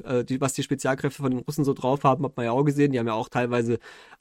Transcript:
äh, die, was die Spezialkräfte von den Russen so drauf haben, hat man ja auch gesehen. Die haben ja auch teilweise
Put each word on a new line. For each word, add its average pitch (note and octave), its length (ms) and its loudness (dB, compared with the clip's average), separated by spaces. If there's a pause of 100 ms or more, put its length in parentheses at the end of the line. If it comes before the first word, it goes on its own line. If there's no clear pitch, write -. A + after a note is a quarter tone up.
äh, B2 180 0
die, B2+ 160 -4
was C3+ 140 0
die C#3+ 100 -2
Spezialkräfte C3+ 580 -2
von C3 100 0
den B2+ 100 -2
Russen D3+ 240 -2
so C3+ 80 4
drauf C3+ 300 0
haben, C3+ 200 4
hat B2+ 140 -6
man A#2+ 80 -2
ja A#2 80 0
auch C3+ 100 2
gesehen. C#3+ 300 4
Die B2+ 60 0
haben A#2 80 0
ja A#2 60 -2
auch A2+ 160 -4
teilweise A#2+ 500 0 (420)